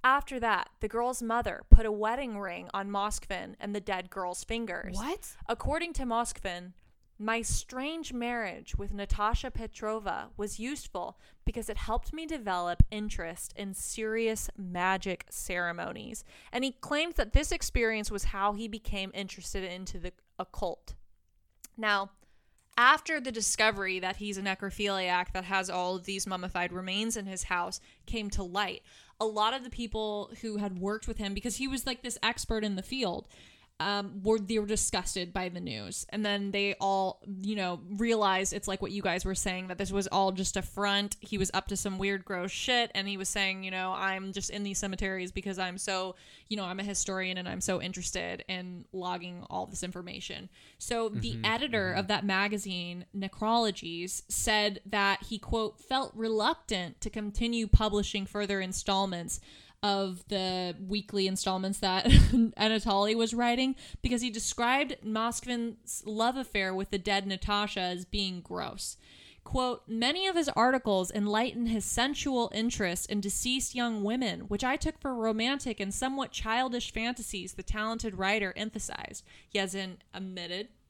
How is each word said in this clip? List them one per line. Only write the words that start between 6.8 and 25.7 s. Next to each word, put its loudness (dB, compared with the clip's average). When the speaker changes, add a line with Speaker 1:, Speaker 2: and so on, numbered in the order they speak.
Speaker 1:
"My -2
strange -2
marriage -4
with -2
Natasha 0
Petrova -4
was -6
useful -6
because -2
it -4
helped -2
me -6
develop 0
interest -6
in -8
serious -2
magic -2
ceremonies." -6
And -2
he 0
claims -2
that 0
this 4
experience 0
was -4
how 2
he -6
became -4
interested -6
into -6
the -8
occult. -6
Now, 2
after 6
the -4
discovery 2
that -2
he's -4
a -6
necrophiliac 0
that -4
has 0
all 0